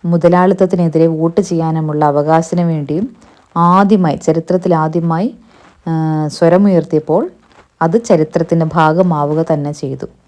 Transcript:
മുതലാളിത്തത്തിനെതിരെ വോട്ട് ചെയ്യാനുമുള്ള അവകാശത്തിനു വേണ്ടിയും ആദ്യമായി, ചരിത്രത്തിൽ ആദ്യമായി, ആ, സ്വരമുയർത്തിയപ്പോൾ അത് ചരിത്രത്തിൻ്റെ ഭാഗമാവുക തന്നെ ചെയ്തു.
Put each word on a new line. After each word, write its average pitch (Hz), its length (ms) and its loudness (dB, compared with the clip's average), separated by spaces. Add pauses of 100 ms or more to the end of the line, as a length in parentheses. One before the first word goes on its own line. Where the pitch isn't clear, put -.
മുതലാളിത്തത്തിനെതിരെ 175 1000 2
വോട്ട് 165 340 0
ചെയ്യാനുമുള്ള 160 640 -2
അവകാശത്തിനു 160 580 0
വേണ്ടിയും 160 680 -4 (280)
ആദ്യമായി, 180 600 2
ചരിത്രത്തിൽ 175 580 0
ആദ്യമായി, 165 600 -2 (520)
ആ, 160 420 -2
സ്വരമുയർത്തിയപ്പോൾ 175 1000 2 (520)
അത് 180 220 0
ചരിത്രത്തിൻ്റെ 165 720 0
ഭാഗമാവുക 160 760 0
തന്നെ 147 200 -4
ചെയ്തു. 135 340 -10 (220)